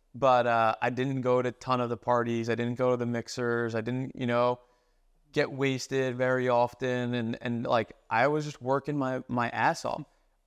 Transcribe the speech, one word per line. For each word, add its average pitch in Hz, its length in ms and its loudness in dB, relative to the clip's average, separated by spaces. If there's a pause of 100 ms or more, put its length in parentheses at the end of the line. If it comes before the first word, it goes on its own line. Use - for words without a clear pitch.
(160)
but, 123 320 4
uh, 113 360 4
I 120 80 2
didn't 131 320 -2
go 127 180 4
to 123 80 0
a 117 40 -6
ton 127 280 -2
of 120 80 -2
the 117 80 -4
parties. 117 540 0
I 113 40 2
didn't 120 200 -2
go 127 160 2
to 123 80 2
the 120 80 -2
mixers. 117 680 -2
I 113 60 -2
didn't, 127 340 -4
you 127 120 -4
know, 123 340 2 (720)
get 147 180 0
wasted 131 640 -2
very 127 320 0
often. 123 680 0
And, 117 260 -2
and, 120 260 -4
like, 120 260 0 (180)
I 120 180 2
was 151 160 -2
just 147 180 -12
working 139 340 -2
my, 131 300 -2
my 120 220 -2
ass 123 360 0
off. - 200 -4 (420)